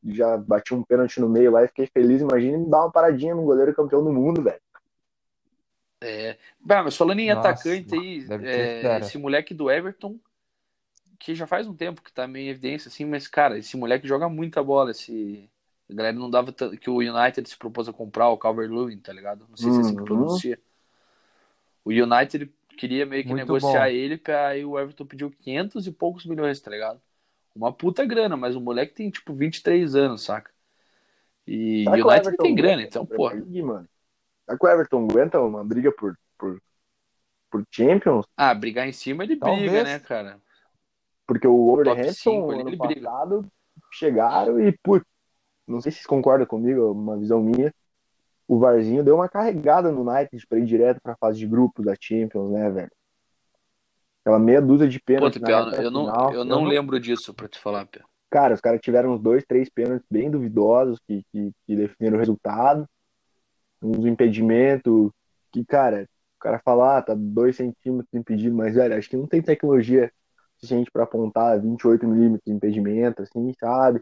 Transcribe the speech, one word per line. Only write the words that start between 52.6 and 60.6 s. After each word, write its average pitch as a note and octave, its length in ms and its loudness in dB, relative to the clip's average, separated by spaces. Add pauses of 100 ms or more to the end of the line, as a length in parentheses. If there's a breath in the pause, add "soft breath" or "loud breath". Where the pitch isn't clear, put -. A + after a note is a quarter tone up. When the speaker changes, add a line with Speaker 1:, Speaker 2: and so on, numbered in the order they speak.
Speaker 1:
velho? F#2+ 220 -8 (1300)
Aquela A2 180 4
meia A#2+ 220 6
dúzia C#3+ 260 6
de B2+ 120 -4
pênalti C3+ 400 2
Speaker 2:
Pô, A#2 60 -8
Speaker 1:
na A2+ 40 -2
Speaker 2:
eu, A2+ 160 4
Speaker 1:
reta A2+ 180 -6
Speaker 2:
eu A#2+ 80 -2
não, C#3 100 -4
Speaker 1:
final. B2+ 320 0
Speaker 2:
eu A#2+ 60 -6
Speaker 3:
Eu B2 60 -4
Speaker 2:
não C3 160 0
Speaker 3:
não D#3 40 0
Speaker 2:
lembro C#3+ 340 0
disso, A#2 340 -6
pra F2+ 140 -16
te - 100 -20
falar, G2+ 280 -8
Pia. - 180 -20 (260)
Speaker 1:
Cara, C#3 240 4
os G2+ 80 -4
caras A#2 200 2
tiveram B2 320 2
uns A2 80 -4
dois, A#2+ 240 2
três C3 240 0
pênaltis B2 420 -4
bem A2+ 180 -2
duvidosos A#2+ 800 2